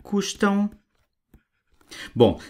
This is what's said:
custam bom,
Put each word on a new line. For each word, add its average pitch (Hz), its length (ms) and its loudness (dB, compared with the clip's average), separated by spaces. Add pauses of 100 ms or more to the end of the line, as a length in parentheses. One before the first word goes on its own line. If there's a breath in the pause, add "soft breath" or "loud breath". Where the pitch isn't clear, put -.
custam 202 720 -2 (1400 loud breath)
bom, 113 260 4 (100)